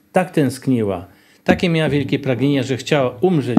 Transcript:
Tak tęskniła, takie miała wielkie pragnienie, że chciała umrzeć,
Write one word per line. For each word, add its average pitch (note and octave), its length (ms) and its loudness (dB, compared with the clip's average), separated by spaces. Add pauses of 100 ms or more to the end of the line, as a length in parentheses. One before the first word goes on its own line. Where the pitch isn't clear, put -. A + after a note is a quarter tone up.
(120)
Tak F#3 200 0
tęskniła, A2+ 760 -2 (360)
takie F3+ 260 2
miała D#3+ 200 0
wielkie C3+ 300 -2
pragnienie, C3+ 440 0
że A#2+ 140 -2
chciała C3+ 320 0 (120)
umrzeć, D3 380 0